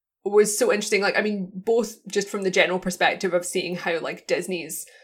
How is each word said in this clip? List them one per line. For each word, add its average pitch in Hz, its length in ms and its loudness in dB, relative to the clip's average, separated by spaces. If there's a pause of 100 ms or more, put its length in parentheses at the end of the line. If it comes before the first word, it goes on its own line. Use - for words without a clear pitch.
(240)
was 208 340 4
so 233 140 4
interesting. 208 300 0
Like, 196 160 2
I 196 40 2
mean, 208 320 -2
both 226 540 -2
just 202 200 -2
from 208 140 -6
the 190 100 0
general 185 280 2
perspective 180 560 0
of 175 100 0
seeing 180 300 -4
how, 170 240 -2
like, 147 280 -8
Disney's 170 580 -4 (180)